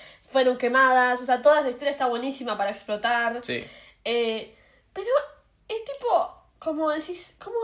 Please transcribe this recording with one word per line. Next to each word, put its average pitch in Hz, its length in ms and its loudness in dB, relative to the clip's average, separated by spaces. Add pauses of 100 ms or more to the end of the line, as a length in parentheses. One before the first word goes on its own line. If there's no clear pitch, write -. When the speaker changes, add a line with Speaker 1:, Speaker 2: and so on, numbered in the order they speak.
(300)
Speaker 1:
fueron 254 280 2
quemadas, 254 640 4
o 254 40 -10
sea, 247 160 2
toda 294 200 6
esa 269 80 -2
historia 277 220 -2
está 277 160 -2
buenísima 240 500 -4
para 202 140 -2
explotar. 233 680 -2
Speaker 2:
Sí. 123 220 -6 (420)
Speaker 1:
Eh, 226 500 -2 (380)
pero 403 140 -8 (640)
es 453 160 -8
tipo, 494 500 -2 (240)
como 311 320 -4
decís, 320 480 -8
como, 466 240 -12